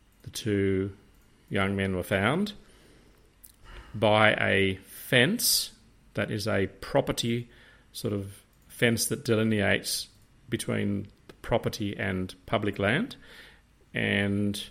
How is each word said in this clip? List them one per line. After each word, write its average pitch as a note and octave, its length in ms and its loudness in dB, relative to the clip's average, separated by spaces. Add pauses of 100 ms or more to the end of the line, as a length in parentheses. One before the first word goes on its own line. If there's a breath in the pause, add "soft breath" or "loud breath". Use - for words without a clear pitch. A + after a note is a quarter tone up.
(220)
the - 80 -16
two G2 640 0 (560)
young G2 280 0
men F#2+ 200 0
were F2+ 80 -2
found, C3 480 0 (1400 loud breath)
by G#2+ 400 6
a G2 500 2
fence - 840 0 (440)
that G2+ 160 -2
is G2+ 160 -4
a G2 200 2 (140)
property A#2+ 680 -2 (440 soft breath)
sort G#2+ 200 -6
of G2 300 -6 (260)
fence A#2 380 2
that - 180 -6
delineates G#2+ 840 2 (400)
between G2+ 600 -4 (200)
the - 60 -20
property G#2+ 640 -4
and F#2+ 380 -4 (120)
public G#2 320 -2
land. B2 380 0 (800 loud breath)
And G2+ 640 0 (100)